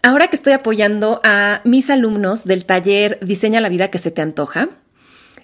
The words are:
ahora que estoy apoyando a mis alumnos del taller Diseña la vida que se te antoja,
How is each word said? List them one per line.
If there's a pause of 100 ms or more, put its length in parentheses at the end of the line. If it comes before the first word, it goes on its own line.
ahora
que
estoy
apoyando
a
mis
alumnos
del
taller
Diseña
la
vida
que
se
te
antoja, (720)